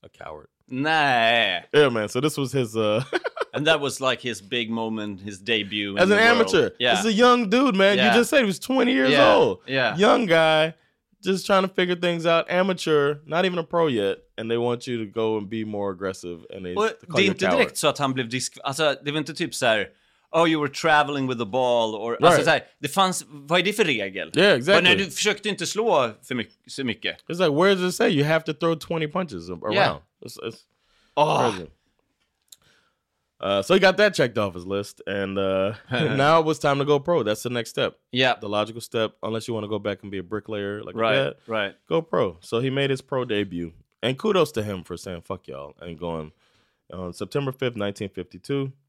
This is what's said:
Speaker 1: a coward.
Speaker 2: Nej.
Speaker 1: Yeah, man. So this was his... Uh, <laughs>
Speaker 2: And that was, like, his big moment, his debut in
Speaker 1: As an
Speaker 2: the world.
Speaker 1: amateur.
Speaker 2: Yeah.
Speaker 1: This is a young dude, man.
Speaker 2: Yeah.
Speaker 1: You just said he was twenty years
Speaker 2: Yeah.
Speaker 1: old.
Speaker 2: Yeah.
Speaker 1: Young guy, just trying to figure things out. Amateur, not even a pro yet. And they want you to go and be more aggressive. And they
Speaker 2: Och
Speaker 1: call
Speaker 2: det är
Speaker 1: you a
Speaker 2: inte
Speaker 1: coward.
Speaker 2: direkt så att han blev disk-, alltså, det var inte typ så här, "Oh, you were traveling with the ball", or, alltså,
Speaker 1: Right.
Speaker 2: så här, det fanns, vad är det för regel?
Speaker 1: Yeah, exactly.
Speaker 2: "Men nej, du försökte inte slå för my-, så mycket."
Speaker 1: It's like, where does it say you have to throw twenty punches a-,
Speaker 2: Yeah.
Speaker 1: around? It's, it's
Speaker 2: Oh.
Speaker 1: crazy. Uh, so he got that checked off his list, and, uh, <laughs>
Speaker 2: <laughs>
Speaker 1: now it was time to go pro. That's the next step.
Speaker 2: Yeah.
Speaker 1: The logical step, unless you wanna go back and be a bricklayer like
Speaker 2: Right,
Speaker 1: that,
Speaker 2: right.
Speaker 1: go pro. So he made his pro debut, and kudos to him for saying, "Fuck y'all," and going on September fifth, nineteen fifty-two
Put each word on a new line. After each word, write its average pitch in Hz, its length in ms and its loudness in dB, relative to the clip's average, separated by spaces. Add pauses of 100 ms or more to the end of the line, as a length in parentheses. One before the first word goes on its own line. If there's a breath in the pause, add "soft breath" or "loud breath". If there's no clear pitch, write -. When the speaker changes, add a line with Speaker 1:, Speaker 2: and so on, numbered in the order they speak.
Speaker 1:
a - 60 -20
coward. - 400 -16 (220)
Speaker 2:
Nej. 120 1000 2
Speaker 1:
Yeah, 143 180 6
man. 110 180 -2
So 123 120 -2
this 143 160 -2
was 135 160 -4
his... 120 240 -2
Uh, 110 320 2
<laughs> - 460 -6
Speaker 2:
And 139 120 -2
that 156 140 4
was, 131 200 -6
like, 127 220 -2
his 113 180 -6
big 110 300 -4
moment, 110 500 -6
his 101 180 -12
debut 104 540 -2
in 98 60 -4
Speaker 1:
As 175 60 6
an 202 120 4
Speaker 2:
the 214 60 4
world. 233 140 6 (180)
Speaker 1:
amateur. 135 240 4
Speaker 2:
Yeah. 123 160 2
Speaker 1:
This 104 60 2
is 101 60 0
a 226 60 2
young 240 380 4
dude, 247 260 4
man. 196 220 4
Speaker 2:
Yeah. - 140 4
Speaker 1:
You 220 60 6
just 240 120 2
said 302 100 4
he 233 60 2
was 196 120 -2
twenty 254 360 0
years 269 160 2
Speaker 2:
Yeah. 277 240 6
Speaker 1:
old. 110 320 4
Speaker 2:
Yeah. 127 320 0
Speaker 1:
Young 247 260 4
guy, 160 480 4 (500)
just 185 220 -2
trying 196 180 4
to 190 60 0
figure 180 260 0
things 170 300 -2
out. 165 260 2
Amateur, 160 680 2 (100)
not 160 180 0
even 180 140 -2
a 165 40 -4
pro 165 260 0
yet. 101 300 0 (200)
And 110 120 -6
they 117 60 0
want 120 300 -2
you 123 120 -4
to 110 60 -4
go 110 320 -2
and 101 140 -6
be 110 140 -4
more 104 260 -6
aggressive. 90 640 -8
And 95 100 -14
they 90 100 -8
Speaker 2:
Och 214 140 0 (200)
Speaker 1:
call 170 80 -4
Speaker 2:
det 190 60 2
är - 20 4
Speaker 1:
you 190 60 2
a - 20 -2
Speaker 2:
inte - 120 -4
Speaker 1:
coward. 180 140 2
Speaker 2:
direkt - 180 0
så 156 120 0
att 135 100 -2
han 135 160 -2
blev 127 140 -6
disk-, 127 360 -8
alltså, 139 400 0
det 143 80 -4
var 151 60 -2
inte 151 160 -8
typ 165 200 -6
så - 120 -2
här, 107 220 2 (420)
"Oh, 165 180 2
you 160 140 2
were 139 100 -4
traveling 147 560 2
with 123 100 -4
the 117 80 -2
ball", 120 480 0
or, 110 200 -6
alltså, 147 160 4
Speaker 1:
Right. 156 140 4
Speaker 2:
så 165 60 2
här, 147 120 2 (180 soft breath)
det 143 80 -6
fanns, 185 400 0
vad 147 320 -4
är - 20 -2
det 196 100 -2
för 202 120 0
regel? 98 500 -4
Speaker 1:
Yeah, 180 220 4
exactly. 139 180 2
Speaker 2:
"Men 180 100 4
nej, 180 200 4
du 170 60 -10
försökte 208 380 -2
inte 185 180 -4
slå 175 440 2 (120)
för - 120 -10
my-, 117 120 -4 (200)
så - 180 -10
mycket." 101 320 -6 (120)
Speaker 1:
It's 170 100 -6
like, 170 240 2
where 196 120 4
does 180 180 -2
it - 20 -6
say 233 140 0
you 147 160 2
have 160 200 0
to 160 100 -6
throw 165 240 0
twenty 160 280 -6
punches 139 440 -8
a-, 87 80 -10 (140)
Speaker 2:
Yeah. 185 180 2
Speaker 1:
around? 73 100 -8 (240)
It's, - 180 -16
it's 113 220 -12 (520)
Speaker 2:
Oh. 143 360 2
Speaker 1:
crazy. 87 180 -12 (1700)
Uh, 98 180 0
so 160 140 2
he 190 60 4
got 185 160 4
that 202 180 2
checked 117 240 -2
off 98 160 -2
his 87 120 -12
list, 98 400 -6
and, 98 300 -4
uh, 95 440 0
<laughs> - 40 -20
Speaker 2:
<laughs> - 60 -14
Speaker 1:
now 139 480 2
it 160 80 2
was 156 140 -2
time 143 180 0
to 139 60 0
go 143 160 2
pro. 147 240 0
That's 104 180 -2
the 123 80 -4
next 120 200 -6
step. - 280 -4 (140)
Speaker 2:
Yeah. 127 280 2
Speaker 1:
The 107 80 -10
logical 107 320 -4
step, 110 420 -4
unless 110 260 -6
you 117 60 -4
wanna 107 140 -6
go 104 120 -4
back 101 220 -6
and 98 100 -14
be 98 60 -8
a 92 40 -8
bricklayer 104 640 -8
like 92 100 -14
Speaker 2:
Right, 110 220 0
Speaker 1:
that, 135 200 -2 (120)
Speaker 2:
right. 107 260 -4 (140)
Speaker 1:
go 165 140 0
pro. 110 380 -2
So 117 200 -4
he 131 100 -2
made 139 200 -2
his 135 120 -2
pro 131 220 -4
debut, 98 480 -4 (300)
and 127 140 -2
kudos 190 360 0
to 110 100 -6
him 98 220 -8
for 90 120 -10
saying, 85 260 -12
"Fuck - 260 -12
y'all," 71 320 -14
and 85 180 -14
going 80 320 -8 (600)
on 90 220 -10
September 135 380 -6
fifth, 123 240 -4
nineteen 101 340 -6
fifty-two 135 600 -8 (160)